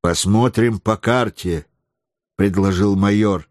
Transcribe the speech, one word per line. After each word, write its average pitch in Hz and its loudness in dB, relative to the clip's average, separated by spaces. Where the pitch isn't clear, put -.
"Посмотрим 110 0
по 110 -2
карте", — 107 -4
предложил 98 0
майор. 101 0